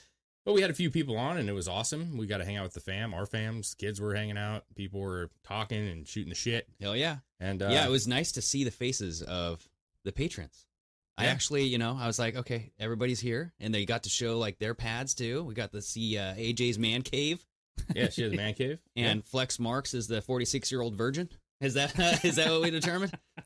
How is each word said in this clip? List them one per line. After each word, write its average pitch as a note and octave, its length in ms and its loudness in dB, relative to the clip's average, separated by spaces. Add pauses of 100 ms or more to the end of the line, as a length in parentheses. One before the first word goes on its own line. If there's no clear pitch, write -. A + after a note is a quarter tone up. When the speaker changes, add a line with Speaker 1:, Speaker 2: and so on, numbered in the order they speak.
(460)
Speaker 1:
But G3+ 80 4
we G3+ 80 8
had F#3+ 100 4
a - 20 0
few F3 180 2
people C#3 260 0
on, D3 200 0
and A#2+ 100 0
it G2+ 60 0
was F2+ 160 -2
awesome. D3 480 -2
We A2 100 -2
got G2+ 120 -2
to F2 60 -2
hang G2+ 120 -4
out G2 60 -2
with F#2 100 -6
the F2 80 -10
fam, G2+ 320 -4
our F#2 120 -2
fams. A2 520 -4
Kids G2+ 240 -4
were G#2 140 0
hanging G#2 220 -2
out. G#2 280 -4 (100)
People G2 240 -6
were F2+ 300 -2 (140)
talking G#2+ 440 -2
and E2 200 -6
shooting E2+ 220 -6
the F2+ 60 -6
shit. A#2 320 -2 (140)
Speaker 2:
Hell G2+ 160 -2
yeah. D3 220 0 (200)
Speaker 1:
And, F#2 220 -2
uh, G2 80 2
Speaker 2:
Yeah, C#3+ 160 6
it B2+ 40 2
was B2+ 180 4
nice C3+ 260 2
to A#2+ 80 -2
see C#3 240 2
the A2+ 60 -2
faces G2 500 -2
of E2+ 480 -4 (340)
the - 80 -4
patrons. - 540 -4 (520)
I - 80 2
Speaker 1:
Yeah. B2+ 60 6
Speaker 2:
actually, C#3 340 2
you B2 120 2
know, A#2 200 2
I B2 100 0
was A2+ 120 0
like, A#2 160 0
"Okay, A#2 420 -4
everybody's A2+ 440 0
here." B2 380 -2
And A2 140 0
they G#2 120 2
got A2+ 180 0
to G#2 60 -4
show, A#2 280 2
like, G#2+ 200 0
their A2 180 0
pads, A#2+ 380 -2
too. B2+ 300 -2
We B2+ 100 -6
got G#2+ 200 -4
to G#2 80 -6
see, A2 360 0
uh, F#2+ 180 -2
A A2+ 180 0
J's A#2+ 240 2
man A#2 260 2
cave. D3 420 -2 (500)
Speaker 1:
Yeah, A#2+ 140 4
she - 140 -2
has G#2+ 100 0
a - 20 0
man G#2 180 0
cave. C3+ 340 -2
Speaker 2:
<laughs> - 100 -14
And A2 220 2
Speaker 1:
Yeah. G#2 60 -6
Speaker 2:
Flex C3 340 -2
Marks B2 340 -2
is A#2 140 -2
the A2+ 140 0
forty-six-year-old B2 720 0
virgin. C#3 340 0 (320)
Is C3+ 140 0
that, C#3+ 220 0
uh, E3+ 220 6
<laughs> - 40 -8
is E3 120 4
that D#3+ 160 6
what D#3+ 120 4
we E3+ 80 4
determined? E3+ 460 0 (280)